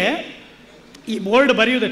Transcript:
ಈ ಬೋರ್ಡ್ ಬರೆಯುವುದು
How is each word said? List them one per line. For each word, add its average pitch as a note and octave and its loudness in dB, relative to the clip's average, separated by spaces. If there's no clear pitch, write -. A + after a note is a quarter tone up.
ಈ A3 -6
ಬೋರ್ಡ್ A#3+ 2
ಬರೆಯುವುದು A3 0